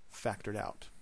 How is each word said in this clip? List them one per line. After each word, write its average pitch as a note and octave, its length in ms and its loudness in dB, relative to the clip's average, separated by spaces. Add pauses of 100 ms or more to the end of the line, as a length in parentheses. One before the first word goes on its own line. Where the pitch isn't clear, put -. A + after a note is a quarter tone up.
(140)
factored G#2 420 2
out. - 300 0 (160)